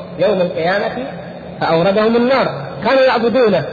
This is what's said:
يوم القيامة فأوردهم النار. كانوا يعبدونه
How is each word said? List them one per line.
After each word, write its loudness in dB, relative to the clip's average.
يوم 2
القيامة -2
فأوردهم 2
النار. 0
كانوا 4
يعبدونه 2